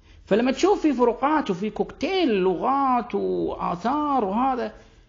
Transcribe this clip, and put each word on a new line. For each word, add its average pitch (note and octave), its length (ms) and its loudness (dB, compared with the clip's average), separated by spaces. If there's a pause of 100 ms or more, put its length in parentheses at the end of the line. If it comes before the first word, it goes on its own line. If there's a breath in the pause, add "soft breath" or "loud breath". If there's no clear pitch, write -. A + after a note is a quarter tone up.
(240 soft breath)
فلما A#3+ 280 2
تشوف F4 300 2
في D4+ 100 4
فروقات B3 580 0
وفي G3 200 -2
كوكتيل E4 580 -2
لغات A#3+ 840 0
وآثار G3 1080 -2
وهذا، A3+ 500 -2 (340 soft breath)